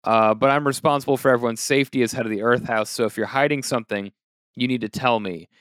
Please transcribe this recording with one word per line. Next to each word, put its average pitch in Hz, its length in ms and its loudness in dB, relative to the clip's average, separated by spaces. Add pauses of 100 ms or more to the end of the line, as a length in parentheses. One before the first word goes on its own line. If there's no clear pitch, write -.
uh, 110 300 4
but 123 180 2
I'm 147 160 2
responsible 139 500 0
for 135 140 2
everyone's 120 300 0
safety 139 420 0
as 113 100 0
head 120 120 -4
of 110 60 -4
the 104 120 -4
Earth 120 240 2
House, 110 220 -2
so - 160 -2
if 104 120 -6
you're 110 100 -2
hiding 143 360 0
something, 104 480 -6 (440)
you 123 120 -2
need 127 140 -2
to 110 80 -6
tell 120 300 0
me." 90 280 -10 (140)